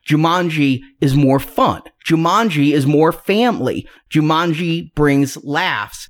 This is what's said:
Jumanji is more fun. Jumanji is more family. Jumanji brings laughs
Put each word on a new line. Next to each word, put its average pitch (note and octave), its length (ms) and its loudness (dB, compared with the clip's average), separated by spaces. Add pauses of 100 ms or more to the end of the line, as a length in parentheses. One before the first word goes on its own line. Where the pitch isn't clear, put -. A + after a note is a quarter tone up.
Jumanji D#3 720 0 (220)
is C3+ 140 2
more C#3 240 4
fun. D#3 420 -2 (260)
Jumanji E3 640 2
is C#3+ 160 2
more D3+ 240 2
family. G3 760 -2 (220)
Jumanji E3 840 -2
brings C#3+ 480 0
laughs C#3+ 680 -6